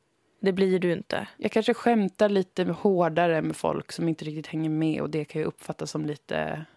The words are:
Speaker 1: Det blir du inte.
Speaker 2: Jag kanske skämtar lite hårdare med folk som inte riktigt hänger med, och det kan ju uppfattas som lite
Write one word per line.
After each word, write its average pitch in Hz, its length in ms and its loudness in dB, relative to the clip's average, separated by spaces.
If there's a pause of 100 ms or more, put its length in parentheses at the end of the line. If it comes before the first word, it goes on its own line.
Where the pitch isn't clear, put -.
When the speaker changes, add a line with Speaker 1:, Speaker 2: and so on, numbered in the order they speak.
(400)
Speaker 1:
Det 190 120 2
blir 185 280 2
du 175 140 0
inte. - 340 -6 (100)
Speaker 2:
Jag 214 140 -2
kanske 220 220 2
skämtar 214 560 2
lite 190 340 0
hårdare 170 800 2
med 160 140 -2
folk 151 360 -2
som 165 180 -2
inte 160 160 -4
riktigt 156 220 -8
hänger 160 220 -4
med, 156 320 0
och 151 80 -4
det 151 160 -4
kan 156 160 -6
ju 165 60 -2
uppfattas - 440 -8
som 156 140 -4
lite - 600 -6 (120)